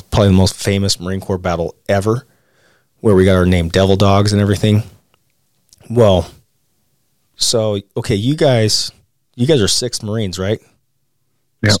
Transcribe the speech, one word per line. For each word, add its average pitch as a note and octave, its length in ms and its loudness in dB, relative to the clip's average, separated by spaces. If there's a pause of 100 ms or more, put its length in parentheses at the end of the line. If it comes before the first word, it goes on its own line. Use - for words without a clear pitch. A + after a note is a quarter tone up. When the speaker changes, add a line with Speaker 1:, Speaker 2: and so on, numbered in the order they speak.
(100)
Speaker 1:
probably G2+ 180 2
the F#2+ 60 4
most F#2 200 2
famous G2 460 -4
Marine F#2+ 200 -8
Corps F#2+ 180 -6
battle E2+ 360 -6 (140)
ever, G#2 380 -2 (760)
where G#2+ 140 2
we F#2 100 6
got F#2+ 120 4
our F2+ 100 2
name F2 220 0
Devil F#2+ 280 2
Dogs G2+ 360 2
and G#2 80 0
everything. G#2 420 0 (1080)
Well, G#2 400 2 (1040)
so, G#2+ 420 -2 (180)
okay, A#2+ 180 -4
you A#2+ 220 -2
guys, B2 540 0 (440)
you B2 120 -2
guys D3 160 2
are F#2 60 0
sixth - 340 -4
Marines, G#2 360 -6
right? G2 220 -4 (1000)
Speaker 2:
Yep. G#2 100 0
Speaker 1:
S-, G2+ 80 -2